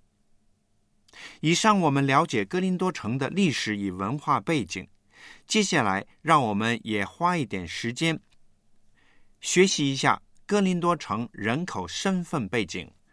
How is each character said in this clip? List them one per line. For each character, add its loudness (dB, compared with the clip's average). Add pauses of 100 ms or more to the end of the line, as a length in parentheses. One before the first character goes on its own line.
(1400)
以 4
上 4
我 4
们 2
了 4
解 0
哥 -4
林 0
多 0
城 -6
的 -2
历 2
史 -2
与 -2
文 -4
化 0
背 -2
景， -10 (600)
接 2
下 2
来 0 (160)
让 4
我 0
们 0
也 -2
花 -2
一 -2
点 -8
时 -6
间 -2 (1200)
学 4
习 0
一 -4
下 0 (240)
哥 2
林 2
多 2
城 -6
人 -2
口 -8
身 -2
份 -4
背 -2
景， -10 (240)